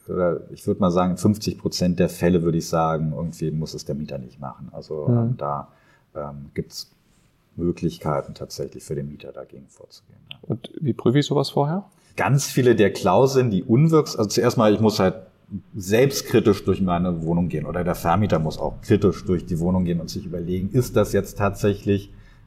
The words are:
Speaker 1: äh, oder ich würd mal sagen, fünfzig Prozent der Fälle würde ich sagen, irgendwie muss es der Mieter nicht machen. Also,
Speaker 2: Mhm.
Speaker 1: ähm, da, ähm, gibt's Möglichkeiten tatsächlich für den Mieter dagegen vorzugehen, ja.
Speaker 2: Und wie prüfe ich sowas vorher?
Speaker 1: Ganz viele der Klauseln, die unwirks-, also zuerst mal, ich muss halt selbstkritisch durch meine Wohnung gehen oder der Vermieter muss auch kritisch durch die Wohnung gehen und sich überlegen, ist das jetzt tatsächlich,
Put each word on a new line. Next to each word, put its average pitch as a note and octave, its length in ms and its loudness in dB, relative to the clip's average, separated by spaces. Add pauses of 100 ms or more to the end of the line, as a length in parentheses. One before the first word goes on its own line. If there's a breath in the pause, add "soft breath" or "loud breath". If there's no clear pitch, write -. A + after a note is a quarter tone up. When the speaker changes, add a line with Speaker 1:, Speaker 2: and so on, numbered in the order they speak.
Speaker 1:
äh, F2+ 40 -10
oder F2 300 0 (100)
ich - 160 -10
würd G2 120 -2
mal F#2 120 2
sagen, F2+ 260 2
fünfzig G#2 400 0
Prozent F2+ 400 0
der F2 120 2
Fälle F2 340 2
würde E2 140 0
ich E2 100 -4
sagen, D#2+ 480 0
irgendwie D#2+ 360 -6
muss D#2 220 -6
es - 120 -12
der D2+ 100 -6
Mieter C#2+ 220 -8
nicht B1+ 220 -16
machen. C2 340 -14
Also, - 340 -6
Speaker 2:
Mhm. A#2+ 100 4
Speaker 1:
ähm, A#2 200 0
da, C#2+ 320 -6 (440 soft breath)
ähm, C#2+ 400 -12
gibt's - 380 -10 (680)
Möglichkeiten E2 760 -4
tatsächlich - 500 -12
für D#2 120 -8
den C#2+ 140 -8
Mieter C#2+ 240 -16
dagegen C2 340 -18
vorzugehen, - 520 -20 (120)
ja. - 100 -20
Speaker 2:
Und - 380 -8
wie C3+ 140 0
prüfe B2 260 2
ich C#3+ 60 2
sowas C#3 240 0
vorher? D3+ 340 -2 (320 soft breath)
Speaker 1:
Ganz B2+ 300 2
viele A#2+ 300 4
der G2+ 180 4
Klauseln, B2 580 4
die F#2 120 0
unwirks-, D3+ 520 4
also G#2+ 140 0
zuerst A#2+ 280 2
mal, G#2+ 160 6
ich F#2+ 60 2
muss G#2+ 200 2
halt F#2 160 4 (600)
selbstkritisch A2+ 880 2
durch F#2 180 0
meine F2 420 0
Wohnung E2+ 260 0
gehen D2 160 -6
oder E2 180 -6
der F2+ 120 0
Vermieter F2 440 2
muss D#2 180 -4
auch D2 240 -6
kritisch G2 440 2
durch F2+ 200 -2
die E2+ 140 -4
Wohnung F#2 240 0
gehen E2+ 160 -2
und D#2+ 100 -8
sich - 160 -10
überlegen, F2 460 -6
ist B2 240 0
das G#2 180 2
jetzt - 240 -2
tatsächlich, G2+ 760 -2 (340 soft breath)